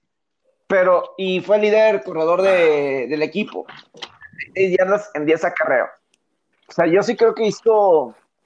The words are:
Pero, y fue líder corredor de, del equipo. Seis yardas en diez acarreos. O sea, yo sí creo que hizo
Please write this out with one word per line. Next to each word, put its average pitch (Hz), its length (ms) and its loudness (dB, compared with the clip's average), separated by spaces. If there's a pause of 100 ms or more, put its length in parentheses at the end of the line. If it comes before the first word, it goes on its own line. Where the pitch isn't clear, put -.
(680)
Pero, 185 500 2
y 185 240 -4
fue 208 180 0
líder 214 440 2
corredor 170 380 -2
de, 147 680 2
del 151 120 -4
equipo. 160 440 -6 (880)
Seis 185 240 0
yardas 190 360 0
en 147 120 -6
diez 160 180 0
acarreos. - 460 -2 (800)
O - 40 -20
sea, 175 160 0
yo 185 160 2
sí 226 140 -4
creo 226 180 2
que 220 100 -4
hizo 190 680 0 (300)